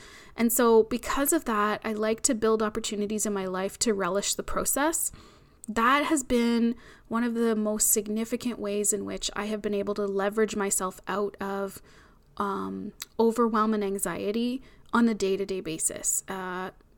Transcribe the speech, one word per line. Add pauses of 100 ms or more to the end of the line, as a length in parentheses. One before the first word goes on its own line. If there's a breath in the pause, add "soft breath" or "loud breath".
(360 loud breath)
And
so
because
of
that,
I
like
to
build
opportunities
in
my
life
to
relish
the
process. (580 loud breath)
That
has
been (320 loud breath)
one
of
the
most
significant
ways
in
which
I
have
been
able
to
leverage
myself
out
of, (560 soft breath)
um, (280)
overwhelm
and
anxiety (320 soft breath)
on
a
day-to-day
basis.
Uh, (260)